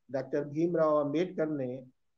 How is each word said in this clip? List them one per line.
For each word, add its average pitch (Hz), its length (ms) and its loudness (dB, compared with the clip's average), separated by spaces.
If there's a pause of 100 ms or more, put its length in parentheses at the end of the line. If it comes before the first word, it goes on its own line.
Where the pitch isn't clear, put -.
(100)
डॉक्टर 135 340 -2
भीमराव 156 600 2
अंबेडकर 160 420 0
ने, 139 380 -4 (340)